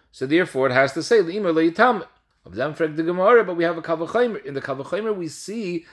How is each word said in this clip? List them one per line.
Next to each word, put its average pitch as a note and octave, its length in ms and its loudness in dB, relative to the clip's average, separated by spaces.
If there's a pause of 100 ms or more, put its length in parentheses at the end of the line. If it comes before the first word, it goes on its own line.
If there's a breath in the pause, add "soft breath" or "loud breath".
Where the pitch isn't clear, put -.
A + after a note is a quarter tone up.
(120)
So - 140 -10
therefore, C#3 420 2
it B2+ 60 0
has C3+ 200 4
to D#3+ 100 -4
say, A3+ 180 4
the E3 120 -2
Imay F#3+ 200 -2
Lo E3 160 4
Yitame. G#3+ 360 2 (400)
Of E2+ 100 -18
them, C#3 180 -4
Frek D#3 220 -2
the D#3+ 80 -2
Gemara, F#3+ 400 4
but F3+ 120 -6
we E3+ 80 0
have E3+ 140 0
a E3 40 -8
Kavachimer. E3 640 -2
In C#3+ 80 -10
the C3+ 80 -6
Kavachimer, F3 540 -6
we F3 120 -8
see F3+ 640 -8